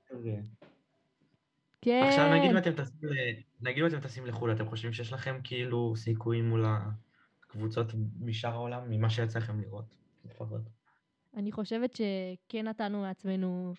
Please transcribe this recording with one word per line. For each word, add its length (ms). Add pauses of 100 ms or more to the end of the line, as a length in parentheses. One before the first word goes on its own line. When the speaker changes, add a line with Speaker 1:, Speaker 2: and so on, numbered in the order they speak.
Speaker 1:
חבר'ה. 240 (1500)
Speaker 2:
כן. 280
Speaker 3:
עכשיו, 260
נגיד 200
ואתם 180
טסים 360
ל-, 240 (360)
נגיד 160
ואתם 160
טסים 260
לחו"ל, 260
אתם 140
חושבים 260
שיש 200
לכם, 320
כאילו, 520
סיכוי 460
מול 220 (840)
הקבוצות 460 (280)
משאר 320
העולם, 380
ממה 200
שיצא 280
לכם 220
לראות, 340 (300)
לפחות? 360 (760)
Speaker 2:
אני 160
חושבת 440
שכן 720
נתנו 320
מעצמנו 800